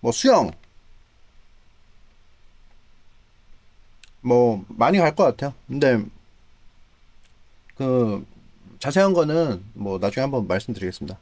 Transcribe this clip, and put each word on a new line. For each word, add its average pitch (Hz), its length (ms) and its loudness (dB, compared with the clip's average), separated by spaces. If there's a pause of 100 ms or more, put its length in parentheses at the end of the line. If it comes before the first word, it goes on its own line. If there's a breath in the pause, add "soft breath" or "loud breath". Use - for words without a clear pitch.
뭐, - 120 -2
수영, 196 400 2 (3750)
뭐, 120 480 2
많이 147 300 2
갈 156 180 2
것 196 80 2
같아요. 139 280 -2 (140)
근데 131 380 2 (1700)
그 120 480 0 (540)
자세한 190 340 2
거는 151 520 0 (100)
뭐, 98 240 -6
나중에 101 240 -2
한번 131 240 -2
말씀드리겠습니다. 92 760 -6